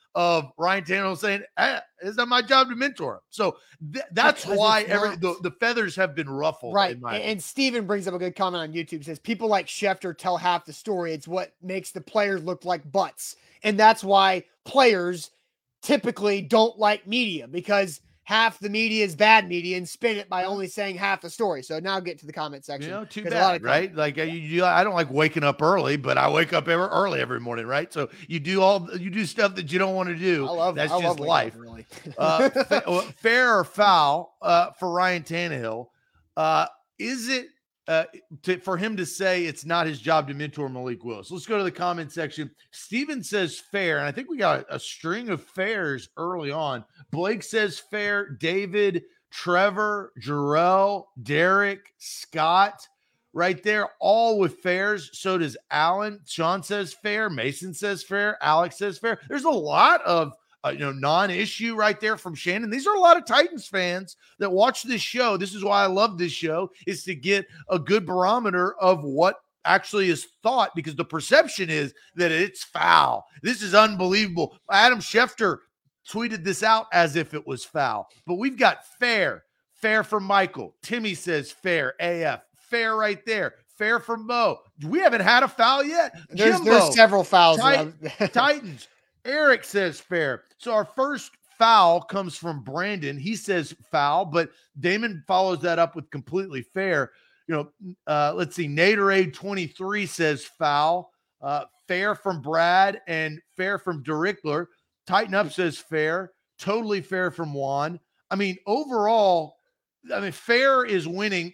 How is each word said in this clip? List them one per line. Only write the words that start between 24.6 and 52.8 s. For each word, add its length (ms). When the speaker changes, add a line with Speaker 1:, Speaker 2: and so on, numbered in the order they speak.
Speaker 1:
I 200
don't 100
like 160
waking 340
up 180
early, 360
but 220
I 100
wake 240
up 140
ever, 220
early 300
every 200
morning, 260
right? 260
So 180
you 120
do 220
all, 340
you 140
do 160
stuff 300
that 160
you 80
don't 160
wanna 200
do. 320
Speaker 2:
I 40
love, 240
Speaker 1:
That's 160
Speaker 2:
I 40
love 220
Speaker 1:
just 20
Speaker 2:
waking 80
Speaker 1:
life. 280
Speaker 2:
up 60
early. 240
<laughs> 160
Speaker 1:
Uh, 320
fa-, 380
well, 140
fair 560
or 60
foul, 800
uh, 360
for 120
Ryan 320
Tannehill, 640
uh, 300
is 280
it, 200
uh, 180
to, 160
for 180
him 180
to 100
say 400
it's 200
not 220
his 120
job 280
to 60
mentor 360
Malik 340
Willis? 280
Let's 160
go 100
to 60
the 80
comment 400
section. 380
Steven 540
says 360
fair, 380
and 100
I 40
think 180
we 80
got 320
a 100
string 500
of 140
fairs 720
early 360
on. 340
Blake 340
says 360
fair, 500
David, 720
Trevor, 880
Jarrell, 840
Derek, 720
Scott, 920